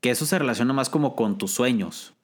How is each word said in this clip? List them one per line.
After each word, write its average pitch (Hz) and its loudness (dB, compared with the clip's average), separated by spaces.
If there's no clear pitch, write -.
que - 2
eso - 0
se 175 2
relaciona 123 0
más 135 0
como 147 0
con 104 0
tus 98 -4
sueños, 120 -2